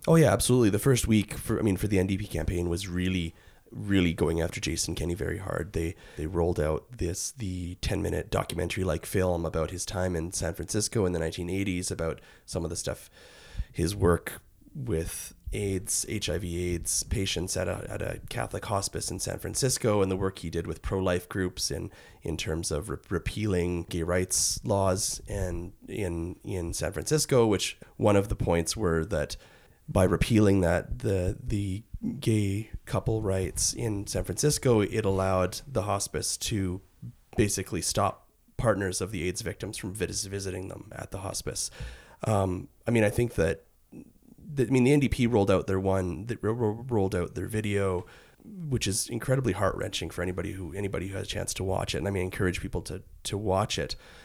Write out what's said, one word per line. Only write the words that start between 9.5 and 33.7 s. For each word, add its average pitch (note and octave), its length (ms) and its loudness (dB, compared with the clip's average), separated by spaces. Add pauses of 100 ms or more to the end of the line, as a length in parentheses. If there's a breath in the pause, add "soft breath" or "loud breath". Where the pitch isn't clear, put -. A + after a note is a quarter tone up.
his F2 120 -8
time F#2 300 -2
in E2 160 -4
San E2 240 -4
Francisco G2+ 500 -2
in F2+ 60 2
the F2 80 0
nineteen E2 320 -4
eighties, F#2 400 -2
about D#2+ 300 -4 (260 loud breath)
some - 160 -4
of E2 80 -4
the F2 60 -6
stuff, - 340 -8 (600 loud breath)
his E2 220 0
work F2 480 2 (320)
with F#2+ 600 -4 (180)
aids, G2+ 560 -2
H G#2 200 -4
I E2+ 100 -2
V F2 360 -2
aids - 300 -2
patients F#2 520 -2
at F#2 120 0
a, - 200 -4
at - 140 -8
a - 260 -4
Catholic - 360 -6
hospice - 460 -2
in F2+ 100 -6
San F2 180 -4
Francisco, G#2 640 2
and F#2+ 80 2
the F#2 60 2
work F#2+ 240 -2
he F2 100 -6
did E2 160 -2
with E2+ 160 -8
pro-life F#2 460 0
groups - 420 -2
in, F2 200 -6 (320 loud breath)
in D#2+ 140 -2
terms D#2+ 360 -2
of D2+ 160 -2
re-, C#2 80 -4 (120)
repealing F2+ 760 0
gay E2+ 180 -4
rights F2+ 640 0
laws G2 640 2
and F2+ 440 -4 (160)
in, F2 540 -4
in F2 300 -4
San D#2 200 -4
Francisco, C#3 540 2
which - 320 0 (180 loud breath)
one G#2 200 6
of G2+ 120 4
the - 80 -2
points E2+ 400 0
were E2 280 2
that D2 320 -2 (520 loud breath)
by F#2+ 160 6
repealing G2 580 6
that, F2 380 2
the, F#2 420 0
the G2+ 400 -2 (360)
gay G#2+ 520 0 (160)
couple A2 360 -2
rights F#2+ 500 0